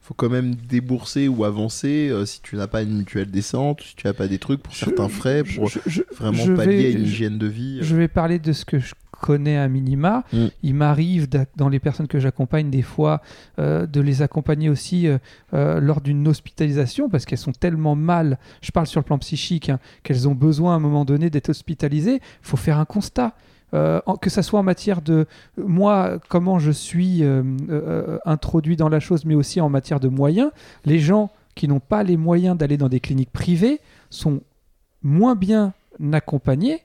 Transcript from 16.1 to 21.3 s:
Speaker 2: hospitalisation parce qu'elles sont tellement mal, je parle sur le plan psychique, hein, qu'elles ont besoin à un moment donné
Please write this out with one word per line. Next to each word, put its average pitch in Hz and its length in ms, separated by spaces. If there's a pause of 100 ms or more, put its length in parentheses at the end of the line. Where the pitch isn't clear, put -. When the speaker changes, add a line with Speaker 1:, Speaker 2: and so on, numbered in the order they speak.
Speaker 2:
hospitalisation 147 800
parce 165 160
qu'elles - 140
sont - 140
tellement 156 420
mal, 156 440 (220)
je - 100
parle 165 160
sur - 140
le 139 40
plan 147 140
psychique, 151 520
hein, 131 100 (220)
qu'elles 131 260
ont 143 60
besoin 156 400
à - 20
un 160 40
moment 147 260
donné 147 240